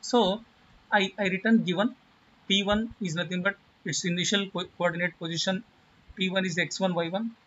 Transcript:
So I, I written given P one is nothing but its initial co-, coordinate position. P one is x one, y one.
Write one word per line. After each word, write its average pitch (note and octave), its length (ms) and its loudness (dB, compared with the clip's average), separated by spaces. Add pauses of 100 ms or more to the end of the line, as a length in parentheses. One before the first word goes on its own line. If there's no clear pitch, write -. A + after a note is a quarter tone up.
So A3 420 2 (500)
I, G3 260 2
I G#3 60 0
written F#3+ 400 4
given F#3 320 0 (520)
P G3 160 4
one G#3+ 360 0
is F3 140 -4
nothing F3 280 -4
but G3 140 0 (280)
its D#3 200 -4
initial F3+ 460 0
co-, F3+ 160 -6 (100)
coordinate F3 420 -2
position. F3 440 -4 (540)
P F#3+ 140 0
one F#3+ 140 0
is F3 140 -2
x E3+ 220 -2
one, F#3+ 140 0
y E3+ 140 0
one. G#3+ 220 -4 (160)